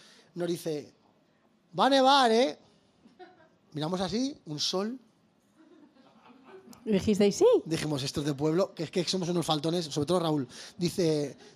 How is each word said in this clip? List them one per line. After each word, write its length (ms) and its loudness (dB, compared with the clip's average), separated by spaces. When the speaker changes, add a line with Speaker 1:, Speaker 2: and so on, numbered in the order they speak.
Speaker 1:
Nos 140 -4
dice, 440 -6
"Va 80 4
a 40 4
nevar, 420 6
¿eh?". 280 2
Miramos 300 -4
así, 440 -4
un 140 -10
sol. 400 -4
Speaker 2:
Y 80 -2
dijisteis, 420 2
"Sí". 100 4
Speaker 1:
Dijimos, 380 -4
"Estos 220 -6
de 80 -2
pueblo", 400 0
que 100 -8
es 80 -8
que 120 -2
somos 260 -4
unos 160 -2
faltones, 400 -2
sobre 220 -4
todo 140 0
Raúl. 260 -2
Dice, 580 -2